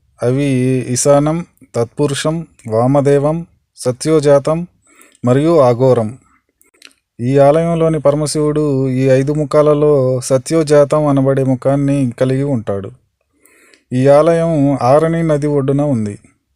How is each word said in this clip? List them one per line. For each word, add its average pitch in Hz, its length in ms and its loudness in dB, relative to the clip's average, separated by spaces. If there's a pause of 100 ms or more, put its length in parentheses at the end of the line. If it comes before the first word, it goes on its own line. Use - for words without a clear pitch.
(240)
అవి 135 220 -2 (440)
ఈశానం, 147 560 0 (300)
తత్పురుషం, 147 720 -4 (220)
వామదేవం, 143 760 0 (320)
సత్యోజాతం 147 880 0 (580)
మరియు 147 340 2
అఘోరం. 123 580 2 (1040)
ఈ 131 160 0
ఆలయంలోని 160 600 2
పరమశివుడు 147 920 -2
ఈ 131 200 0
ఐదు 135 240 2
ముఖాలలో 147 880 0
సత్యోజాతం 147 840 0
అనబడే 135 360 0
ముఖాన్ని 135 760 -2
కలిగి 131 240 -2
ఉంటాడు. 107 480 -6 (1000)
ఈ 127 140 0
ఆలయం 151 760 2
ఆరణి 156 420 2
నది 151 240 -2
ఒడ్డున 139 340 -2
ఉంది. 110 380 -4 (360)